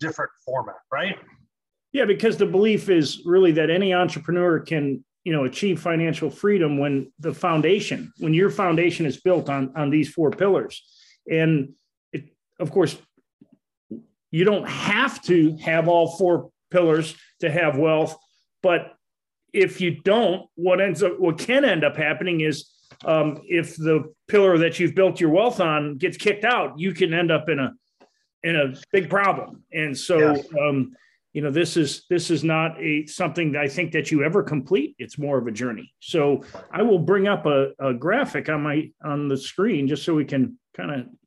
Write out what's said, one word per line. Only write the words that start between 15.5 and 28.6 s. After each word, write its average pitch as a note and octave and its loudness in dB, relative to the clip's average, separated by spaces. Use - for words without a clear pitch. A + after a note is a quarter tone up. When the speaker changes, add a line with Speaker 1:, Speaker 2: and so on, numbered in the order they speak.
Speaker 2:
have E3 0
all E3+ 2
four F3 0
pillars D#3+ 2
to E3 0
have D3+ 0
wealth, D#3 0
but F3 0
if F#3 2
you F3 -2
don't, F#3+ 0
what F3+ 2
ends G3 -2
up, F3+ 0
what E3 0
can C4+ 2
end F#3 2
up C#3+ 0
happening D#3 -2
is, D#3 -4
um, D#3 0
if E3+ -2
the D#3 0
pillar F#3+ 6
that E3 0
you've E3 0
built F3+ 2
your E3 2
wealth G#3+ 2
on D3+ -2
gets F3 -4
kicked G3+ -2
out, F3+ -2
you F3+ -2
can E3+ 0
end E3+ 0
up D#3 0
in D3+ 0
a, C3 -2
in E3+ -2
a C#3 0